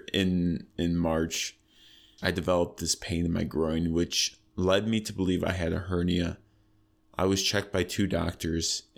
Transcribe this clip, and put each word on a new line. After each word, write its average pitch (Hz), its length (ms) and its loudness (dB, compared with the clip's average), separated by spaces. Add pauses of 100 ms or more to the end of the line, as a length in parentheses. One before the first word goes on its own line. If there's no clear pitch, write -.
(140)
in, 90 520 2 (120)
in 85 180 2
March, 82 600 0 (640)
I 92 80 0
developed 87 500 0
this 82 140 0
pain 85 320 -2
in 85 80 0
my 87 100 0
groin, 80 480 0
which - 460 0 (160)
led 95 340 2
me 113 120 0
to 107 120 -8
believe 90 320 0
I 87 80 0
had 85 220 -2
a 87 60 -2
hernia. 87 580 0 (800)
I 92 80 2
was 98 160 2
checked - 280 -2
by 92 120 0
two 98 240 0
doctors, 85 760 -2 (140)